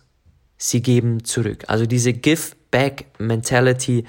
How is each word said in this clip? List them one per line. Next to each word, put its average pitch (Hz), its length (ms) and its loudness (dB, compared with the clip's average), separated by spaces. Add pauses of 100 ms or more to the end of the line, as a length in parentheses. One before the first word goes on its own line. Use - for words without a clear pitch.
(580)
Sie - 240 -2
geben 120 420 2
zurück. - 440 -6
Also 113 180 0
diese 120 280 0
Give-Back-Mentality 123 2000 0